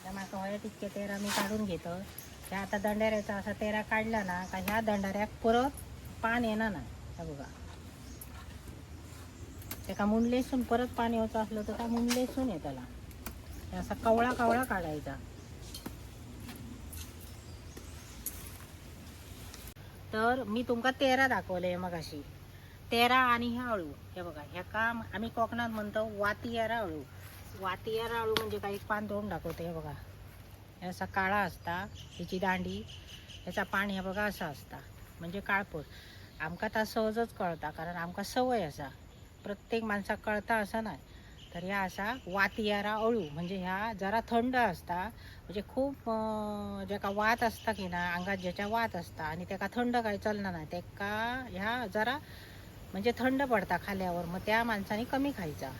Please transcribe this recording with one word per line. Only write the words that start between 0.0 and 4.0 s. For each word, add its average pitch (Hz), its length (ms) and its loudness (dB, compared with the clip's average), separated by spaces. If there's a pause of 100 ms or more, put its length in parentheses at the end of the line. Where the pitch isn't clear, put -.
तर 190 60 -8
माका 196 280 -4
होया 196 180 0
तितके 208 320 -6
तेरा 202 300 -2
मी 208 100 0
काढून 208 360 2
घेतो. 185 300 -2 (540)
ह्या 190 100 -2
आता 202 200 0
दंडाऱ्याचा 208 560 4
असा 202 180 -2
तेरा 214 300 0
काढला 220 400 2